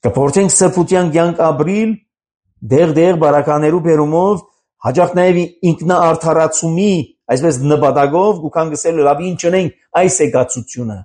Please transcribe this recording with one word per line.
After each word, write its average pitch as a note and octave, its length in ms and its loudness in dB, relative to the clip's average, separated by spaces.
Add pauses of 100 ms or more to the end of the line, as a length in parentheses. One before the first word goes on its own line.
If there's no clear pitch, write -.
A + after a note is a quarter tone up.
Կփորձենք C#3+ 500 0
սրբության F3+ 600 0
կյանք E3+ 320 0
ապրիլ, E3+ 460 0 (720)
դեղ-դեղ D#3+ 580 2
բարականերու D3+ 640 2
բերումով, E3 560 0 (420)
հաճախ F3 320 0
նաև F3+ 220 2 (320)
ինքնաարդարացումի, E3 1300 0 (340)
այսպես C3 340 0
նպատակով, D3 800 0
գուքան D#3+ 300 -4
գսել, D#3+ 320 -2
«Լավ, C#3+ 180 2
ինչ F3+ 180 -8 (120)
անենք F#3 240 -2 (240)
այս F#3 160 2 (100)
էգացությունը»։ A#2+ 800 -4